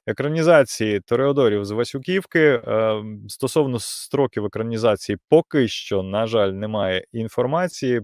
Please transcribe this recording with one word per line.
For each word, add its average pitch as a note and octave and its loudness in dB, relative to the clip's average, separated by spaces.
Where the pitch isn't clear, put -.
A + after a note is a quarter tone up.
екранізації C#3 2
Тореодорів A#2+ 0
з G2+ -8
Васюківки, C#3+ -2
е, A2 2
стосовно C3 -2
строків - -4
екранізації A2 -2
поки D3+ 4
що, - -4
на G2+ -4
жаль, A2 2
немає G2 -4
інформації. B2 -2